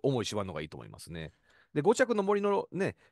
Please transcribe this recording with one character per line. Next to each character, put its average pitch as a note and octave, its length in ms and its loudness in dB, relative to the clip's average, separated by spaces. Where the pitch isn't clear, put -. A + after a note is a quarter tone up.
重 C3 180 2
い - 20 -4
芝 G#2 200 -2
の F#2 80 -8
方 D2+ 40 -10
が D2+ 60 -4
い D#2+ 40 -6
い - 20 -20
と - 80 -14
思 A#1 100 -14
い - 20 -18
ま - 120 -18
す - 120 -14
ね。 D#2+ 200 -10
で、 D3 60 0
五 G3 140 4
着 A#3+ 200 2
の G#3 80 2
森 G3+ 200 2
の G3+ 280 0
ね、 F3 260 -4